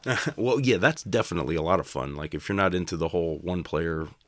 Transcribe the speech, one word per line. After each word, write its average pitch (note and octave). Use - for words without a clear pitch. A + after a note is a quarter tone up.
<laughs> -
Well, B2
yeah, B2+
that's C#3
definitely E2+
a D#2+
lot F2
of D#2+
fun. C#2
Like, D2+
if D2+
you're G2+
not F#2+
into F2+
the E2
whole E2
one-player E2